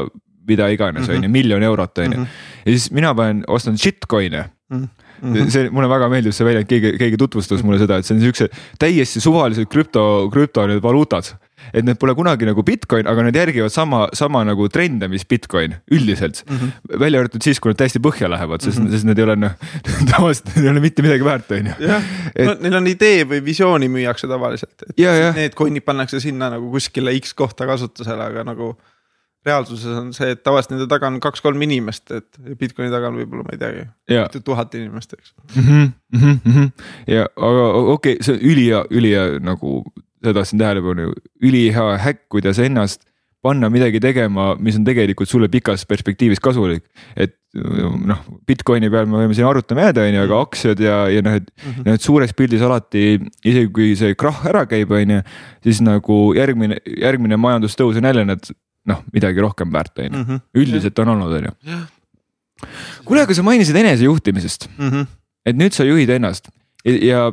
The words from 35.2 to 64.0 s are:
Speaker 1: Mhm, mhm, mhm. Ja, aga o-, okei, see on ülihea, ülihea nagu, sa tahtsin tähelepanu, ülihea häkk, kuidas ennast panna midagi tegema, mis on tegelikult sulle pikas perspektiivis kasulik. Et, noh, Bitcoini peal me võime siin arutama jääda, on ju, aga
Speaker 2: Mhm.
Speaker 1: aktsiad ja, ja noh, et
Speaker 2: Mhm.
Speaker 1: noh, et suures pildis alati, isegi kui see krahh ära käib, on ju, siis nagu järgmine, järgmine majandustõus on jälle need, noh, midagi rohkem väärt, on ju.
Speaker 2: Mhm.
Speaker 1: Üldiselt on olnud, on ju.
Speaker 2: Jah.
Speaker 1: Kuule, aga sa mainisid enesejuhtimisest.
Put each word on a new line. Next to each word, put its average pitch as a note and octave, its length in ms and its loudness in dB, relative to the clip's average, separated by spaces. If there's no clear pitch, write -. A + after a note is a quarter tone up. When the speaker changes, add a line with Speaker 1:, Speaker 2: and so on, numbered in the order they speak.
Speaker 1:
Mhm, C#3 360 4
mhm, B2+ 320 4
mhm. C3+ 260 4
Ja, A2 200 0
aga A#2+ 380 2
o-, A2+ 180 4
okei, C#3+ 300 0
see C3 100 2
on A2+ 80 -2
ülihea, B2+ 400 4
ülihea G#2 360 2
nagu, C#2+ 380 -4
sa A2 80 2
tahtsin G2 260 -2
tähelepanu, F2+ 520 -2
ülihea A2+ 560 2
häkk, C#3 300 -4
kuidas G2 280 0
ennast B2 440 0
panna B2+ 240 2
midagi A#2 320 2
tegema, G#2 560 0
mis G#2+ 240 0
on G#2+ 80 2
tegelikult G#2 400 0
sulle A2 240 2
pikas G#2+ 320 -2
perspektiivis G2+ 560 0
kasulik. G#2 420 0
Et, - 220 -4
noh, - 720 -4
Bitcoini A#2+ 420 0
peal A2 160 2
me G#2+ 220 0
võime G#2+ 100 0
siin A#2+ 100 4
arutama C3+ 440 2
jääda, G#2+ 180 2
on G2+ 60 2
ju, G2 100 2
aga G2 100 0
Speaker 2:
Mhm. A#2 60 2
Speaker 1:
aktsiad G#2+ 400 -2
ja, G#2 300 2
ja G#2 100 2
noh, G#2+ 140 0
et F#2+ 180 -4
Speaker 2:
Mhm. C3 320 -12
Speaker 1:
noh, A2 80 2
et A2 80 2
suures C#3 320 2
pildis A#2 300 0
alati, G#2+ 580 2
isegi A#2 260 4
kui G#2+ 240 2
see G2+ 200 0
krahh C#3+ 320 -2
ära F3+ 200 2
käib, G#2+ 240 -2
on G#2 200 2
ju, G2+ 100 2
siis A2 200 2
nagu G#2 500 4
järgmine, A2+ 540 0
järgmine A#2+ 500 0
majandustõus A2+ 600 2
on A2+ 80 0
jälle B2+ 200 2
need, G2 240 -4
noh, F#2+ 160 -2
midagi G2 280 0
rohkem G2+ 320 -2
väärt, D#2 260 -4
on C2 60 -6
ju. C#2 60 -8
Speaker 2:
Mhm. C3 160 -6
Speaker 1:
Üldiselt A2+ 420 0
on A2+ 100 2
olnud, F#2+ 240 0
on D2+ 120 -4
ju. - 80 -8
Speaker 2:
Jah. E3 220 -10
Speaker 1:
Kuule, C#4 200 4
aga G3 120 2
sa F3+ 60 0
mainisid G3 340 4
enesejuhtimisest. C3 920 2